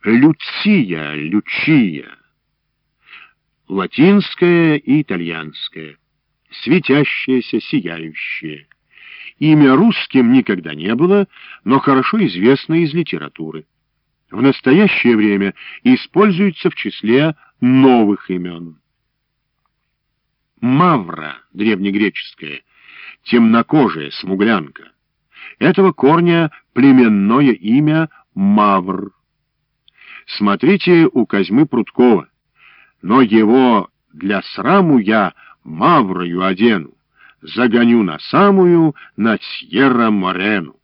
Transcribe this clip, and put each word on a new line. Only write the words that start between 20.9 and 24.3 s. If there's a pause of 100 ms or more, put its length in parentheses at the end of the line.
древнегреческое, (600)
темнокожая,
смуглянка. (680)